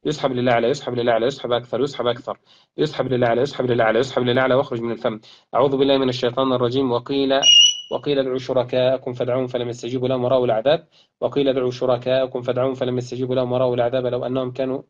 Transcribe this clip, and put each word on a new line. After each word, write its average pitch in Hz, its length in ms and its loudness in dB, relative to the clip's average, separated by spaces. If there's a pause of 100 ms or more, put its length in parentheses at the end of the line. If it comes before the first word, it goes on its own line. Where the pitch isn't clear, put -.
يسحب 147 280 -2
للأعلى، 120 360 2
يسحب 143 260 -4
للأعلى، 120 320 2
يسحب 131 260 -4
أكثر، 120 280 -4
يسحب 127 260 -2
أكثر، 120 320 -4 (400)
يسحب 143 340 -2
للأعلى، 120 280 2
يسحب 131 300 -2
للأعلى، 113 280 2
يسحب 131 240 0
للأعلى 123 320 2
واخرج 131 260 0
من 117 120 -4
الفم. 110 280 -4 (340)
أعوذ 135 220 4
بالله 135 220 4
من 135 100 2
الشيطان 127 440 0
الرجيم. 123 400 0
وقيل 135 480 0 (500)
وقيل 135 280 0
ادعوا 131 200 0
شركاءكم 127 720 0
فدعوهم 123 340 -2
فلم 123 220 -4
يستجيبوا 120 400 -4
لهم 127 160 0
ورأوا 127 220 2
العذاب، 120 400 0 (340)
وقيل 139 280 0
ادعوا 127 220 0
شركاءكم 127 720 0
فدعوهم 127 320 -2
فلم 127 240 -2
يستجيبوا 127 360 -4
لهم 127 180 0
ورأوا 127 220 2
العذاب 123 320 0
لو 123 200 -2
أنهم 127 260 -4
كانوا 131 380 -4